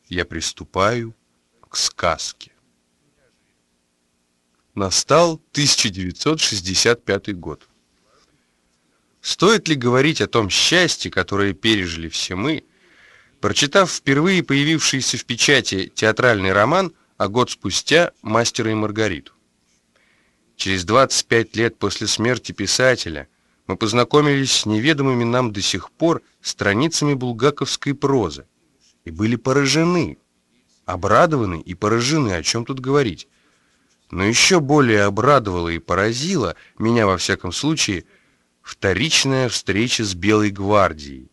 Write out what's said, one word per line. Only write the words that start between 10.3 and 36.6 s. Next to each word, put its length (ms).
счастье, 600
которое 420
пережили 540
все 280
мы, 280
прочитав 500
впервые 500
появившийся 760
в 80
печати 680
театральный 600
роман, 400
а 100
год 240
спустя 720
"Мастера 500
и 20
Маргариту"? 600
Через 300
двадцать 400
пять 320
лет 200
после 300
смерти 460
писателя 720
мы 100
познакомились 760
с 140
неведомыми 600
нам 280
до 80
сих 300
пор 320
страницами 720
булгаковской 800
прозы 540
и 60
были 240
поражены, 840
обрадованы 760
и 140
поражены, 560
о 100
чём 240
тут 140
говорить. 480
Но 140
ещё 360
более 440
обрадовало 680
и 80
поразило 800